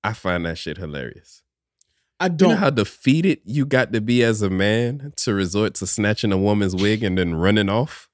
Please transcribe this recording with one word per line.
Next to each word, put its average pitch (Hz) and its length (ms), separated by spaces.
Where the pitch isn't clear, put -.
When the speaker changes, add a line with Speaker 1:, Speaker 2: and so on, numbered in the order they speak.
Speaker 1:
I 107 120
find 87 320
that 82 120
shit 78 200
hilarious. 73 640
Speaker 2:
I 180 60
Speaker 1:
You 185 60
know 165 60
Speaker 2:
don't. 202 200
Speaker 1:
how 185 140
defeated 139 760
you 131 220
got 127 260
to 117 80
be 120 240
as 110 180
a 98 80
man 120 680
to - 180
resort 98 400
to 92 120
snatching 104 460
a 95 60
woman's 101 360
wig 107 280
and 92 160
then 85 160
running 98 340
off? 117 460